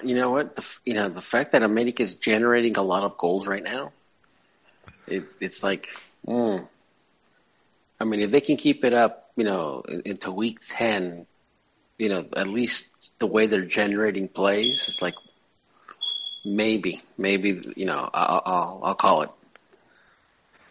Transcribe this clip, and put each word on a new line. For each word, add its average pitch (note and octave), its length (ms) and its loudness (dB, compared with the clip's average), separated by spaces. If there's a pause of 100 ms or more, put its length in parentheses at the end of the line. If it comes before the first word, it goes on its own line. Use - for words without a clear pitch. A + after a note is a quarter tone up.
you B2 120 0
know B2+ 160 2
what? C#3 260 -2
The A2+ 60 -10
f-, - 220 -14
you A#2+ 100 -2
know, G#2 140 0
the F2 140 -8
fact - 300 0
that B2+ 100 6
America A#2 400 2
is F#2 140 -2
generating A#2 600 4
a G2 60 2
lot F#2+ 220 2
of G2 120 -4
goals F#2+ 300 0
right G2 160 -4
now, C#3+ 300 -8 (1120)
it, F#2 180 -6 (160)
it's F#2+ 220 -6
like, G2 260 -2 (380)
mm. A2+ 400 0 (1300)
I - 60 -4
mean, G#2 160 0
if G#2 100 0
they C#3+ 120 6
can D3 140 2
keep - 280 0
it A#2+ 80 4
up, A#2 440 2
you A#2 80 2
know, E2 440 -2
in-, F2 160 -8
into F#2+ 260 -8
week A2 280 -4 (100)
ten, F#2 580 -2 (720)
you A2 120 0
know, F2+ 160 -2 (100)
at F#2+ 120 -2
least A2+ 440 -2 (260)
the A2+ 80 0
way A2 200 4
they're G2+ 180 2
generating G2+ 640 0
plays, G2+ 600 0
it's - 120 -6
like, F2+ 140 -2 (1300)
maybe, G#2 560 0 (160)
maybe, G2 600 0
you F#2+ 100 -4
know, D2+ 260 -4
I, - 100 0
I, - 220 4
I'll, F3 400 0
I'll G2 100 0
call E2+ 280 4
it. - 80 -4 (1400)